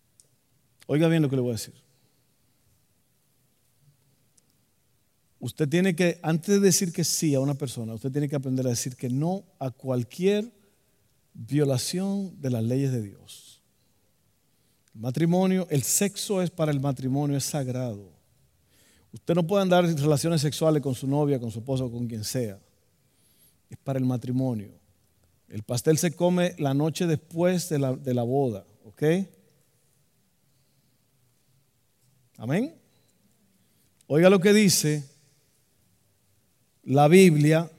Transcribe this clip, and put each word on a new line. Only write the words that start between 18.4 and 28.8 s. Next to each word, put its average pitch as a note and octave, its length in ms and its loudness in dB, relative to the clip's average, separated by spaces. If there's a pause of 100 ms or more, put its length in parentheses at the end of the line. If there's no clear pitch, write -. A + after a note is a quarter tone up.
Usted - 240 -4
no F3 100 0
puede G3 160 2
andar F3+ 220 4
en E3 120 0
relaciones D3+ 440 0
sexuales D#3 420 0
con C3 140 -4
su - 100 -8
novia, C#3+ 320 0
con A#2 140 -8
su A2+ 80 -10
esposa C3 240 -4
o A#2+ 80 -8
con A#2+ 160 -6
quien A2 160 -8
sea. G#2+ 340 -6 (1120)
Es - 80 -20
para C3+ 220 -6
el C3 40 0
matrimonio. B2+ 680 -4 (760)
El G#2 140 -12
pastel D3+ 340 0
se E3+ 140 -2
come F3+ 480 0
la C#3 160 0
noche D#3 320 -2
después E3+ 640 -2
de D3+ 100 -2
la, C3 160 -2
de C3+ 200 -6
la A#2+ 100 -2
boda, B2 420 -2 (180)